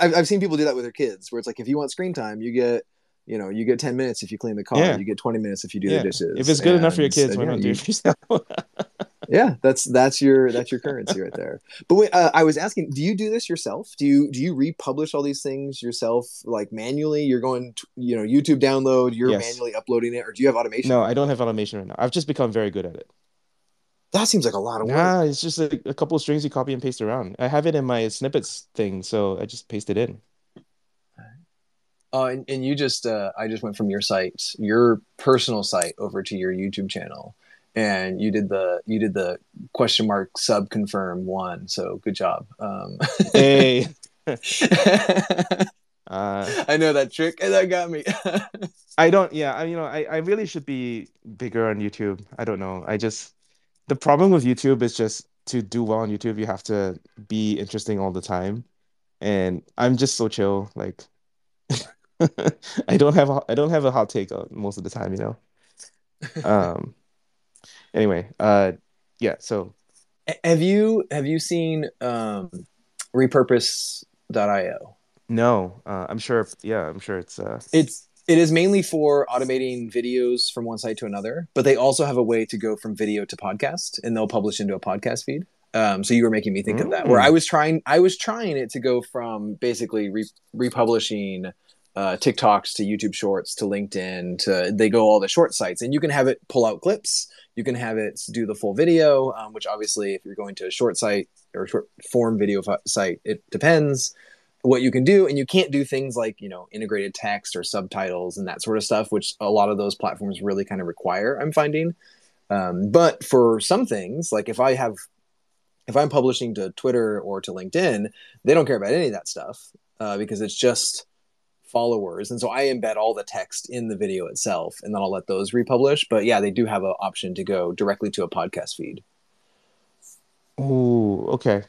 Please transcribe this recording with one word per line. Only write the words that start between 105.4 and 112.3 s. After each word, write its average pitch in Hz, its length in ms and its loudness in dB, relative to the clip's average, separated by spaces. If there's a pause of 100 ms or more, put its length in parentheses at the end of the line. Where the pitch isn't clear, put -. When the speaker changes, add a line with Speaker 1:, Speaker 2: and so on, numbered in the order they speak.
Speaker 1:
can't 180 260 2
do 139 120 2
things 135 320 -4
like, 110 260 -4
you 101 80 -14
know, 90 220 -16
integrated 101 420 -6
text 104 420 -6
or 87 80 -6
subtitles 92 760 -6
and 98 100 -6
that - 140 -10
sort 110 160 -2
of 104 60 -2
stuff, 110 280 -2
which 101 280 -2
a 101 100 -2
lot 104 200 4
of 104 80 0
those 101 180 -2
platforms 95 460 -6
really 98 240 -2
kind 95 160 -6
of 87 60 -6
require, 95 480 -2
I'm 143 160 -4
finding. 156 440 0 (540)